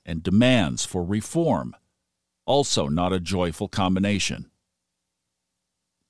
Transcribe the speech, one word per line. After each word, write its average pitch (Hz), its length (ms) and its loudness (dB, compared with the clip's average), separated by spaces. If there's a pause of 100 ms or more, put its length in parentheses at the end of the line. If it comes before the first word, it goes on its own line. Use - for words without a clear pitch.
and 82 160 -6
demands 98 640 2
for 90 180 -4
reform, 104 720 -2 (680)
also 135 420 2
not 87 260 0
a 92 60 0
joyful 87 500 -2
combination. 95 800 -2 (1600)